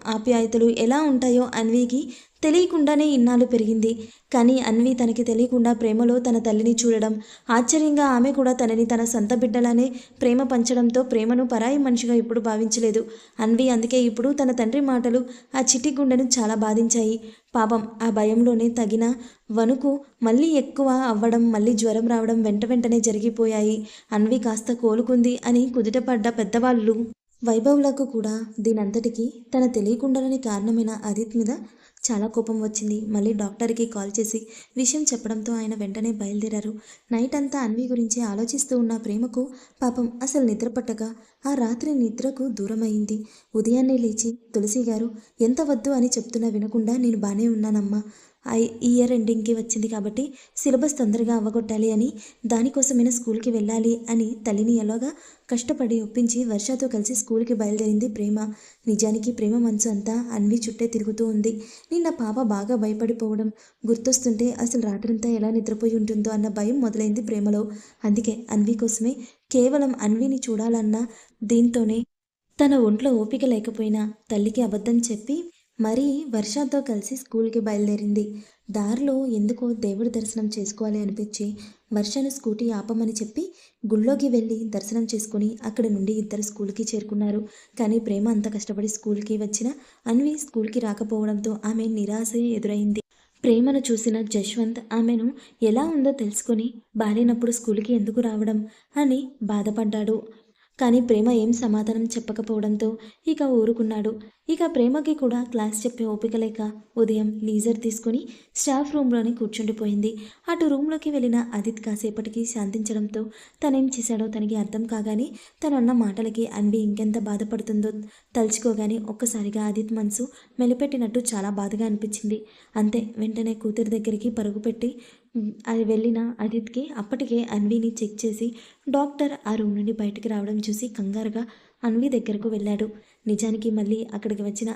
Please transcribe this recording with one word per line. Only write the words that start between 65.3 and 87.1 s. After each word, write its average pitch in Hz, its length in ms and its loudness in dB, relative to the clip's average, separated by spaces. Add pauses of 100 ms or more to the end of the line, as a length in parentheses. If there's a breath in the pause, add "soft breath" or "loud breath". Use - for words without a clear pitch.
నిద్రపోయి 220 460 0
ఉంటుందో 220 340 0
అన్న 214 180 0
భయం 214 320 0
మొదలైంది 214 420 0
ప్రేమలో. 208 400 0 (420 loud breath)
అందుకే 214 300 2 (160)
అన్వి 214 240 2
కోసమే, 226 380 0 (380 loud breath)
కేవలం 262 420 4 (100)
అన్విని 233 340 2
చూడాలన్న 226 600 0 (460 loud breath)
దీంతోనే 233 560 4 (600)
తన 285 180 6
ఒంట్లో 226 340 4
ఓపిక 226 340 0
లేకపోయినా 220 580 0 (240)
తల్లికి 214 360 0
అబద్ధం 214 360 0
చెప్పి 233 380 -4 (420 loud breath)
మరీ 226 280 0 (220)
వర్షతో 240 520 -2
కలిసి 240 360 -4
స్కూల్కి 226 440 -2
బయలుదేరింది. 208 640 0 (460 loud breath)
దారిలో 226 440 0 (120)
ఎందుకో 233 460 0
దేవుడి 220 380 -2
దర్శనం 226 360 -4
చేసుకోవాలి 214 520 -4
అనిపించి 208 480 -6 (460 loud breath)
వర్షను 214 380 -2
స్కూటీ 226 400 -4
ఆపమని 220 420 -2
చెప్పి 220 300 -2 (420 loud breath)
గుళ్ళోకి 233 440 4
వెళ్ళి 226 360 2
దర్శనం 220 400 -4
చేసుకుని 214 440 -2 (160)
అక్కడ 226 220 -2
నుండి 202 260 0
ఇద్దరు 214 300 -4
స్కూల్కి 202 400 -6
చేరుకున్నారు. 208 580 -2 (360 loud breath)